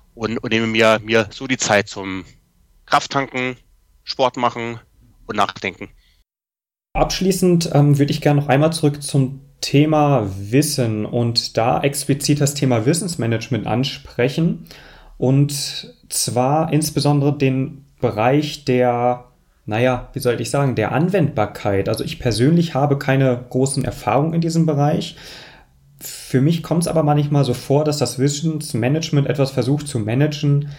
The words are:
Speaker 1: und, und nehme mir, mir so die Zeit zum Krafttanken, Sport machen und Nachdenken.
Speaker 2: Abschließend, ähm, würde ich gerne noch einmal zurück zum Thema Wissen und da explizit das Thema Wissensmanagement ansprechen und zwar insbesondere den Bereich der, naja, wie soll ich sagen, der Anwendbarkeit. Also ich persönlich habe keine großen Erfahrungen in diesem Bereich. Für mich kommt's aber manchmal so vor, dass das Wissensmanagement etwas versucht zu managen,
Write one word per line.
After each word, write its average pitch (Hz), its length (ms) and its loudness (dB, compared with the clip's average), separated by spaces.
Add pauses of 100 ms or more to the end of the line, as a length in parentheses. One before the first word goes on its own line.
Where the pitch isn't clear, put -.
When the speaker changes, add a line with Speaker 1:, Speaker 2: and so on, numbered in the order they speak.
(140)
Speaker 1:
und, 113 240 -6
und 120 120 -8
nehme 113 160 0
mir, 110 380 4
mir 110 260 2
so - 160 -12
die 127 120 -2
Zeit 101 300 2
zum 95 360 -10 (640)
Krafttanken, 131 720 -2 (460)
Sport - 360 -2
machen 117 420 -2 (460)
und 107 100 -8
Nachdenken. 95 540 -4 (1040)
Speaker 2:
Abschließend, 180 800 0
ähm, 143 260 4
würde 143 140 2
ich - 80 -4
gerne 143 200 2
noch 143 80 -2
einmal 151 240 2
zurück 147 300 -2
zum 135 380 -2 (200)
Thema 143 680 2 (100)
Wissen 110 680 0
und 120 500 -2
da 120 260 2
explizit 143 580 0
das 139 140 0
Thema 120 320 0
Wissensmanagement 117 800 -2
ansprechen 135 1000 -2 (520)
und - 760 0 (140)
zwar 135 640 0
insbesondere 147 640 2
den 131 480 -2 (160)
Bereich 127 640 0
der, 123 640 2 (400)
naja, 123 480 0
wie - 40 -8
soll 117 220 0
ich - 100 -6
sagen, 143 240 0
der 104 180 0
Anwendbarkeit. 110 1000 0
Also 110 120 -2
ich - 160 -8
persönlich 135 560 2
habe 139 240 2
keine 131 520 0
großen 135 340 0
Erfahrungen 143 480 0
in 170 80 0
diesem 165 240 2
Bereich. 151 520 0 (840)
Für - 400 -4
mich 160 220 2
kommt's 170 260 -2
aber 160 140 2
manchmal 147 420 2
so 123 80 0
vor, 143 320 0
dass 147 140 -2
das 123 200 -4
Wissensmanagement 143 1120 0
etwas 139 220 0
versucht 143 360 -2
zu 123 120 -4
managen, 143 800 0